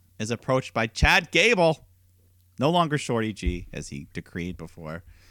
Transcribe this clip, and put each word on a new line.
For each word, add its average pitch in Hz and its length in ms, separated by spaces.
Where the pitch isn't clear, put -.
is 107 120
approached 127 440
by 113 120
Chad 160 440
Gable, 175 560
no 127 100
longer 160 300
Shorty 113 340
G, 90 400
as 73 160
he 71 240
decreed 87 440
before. 80 460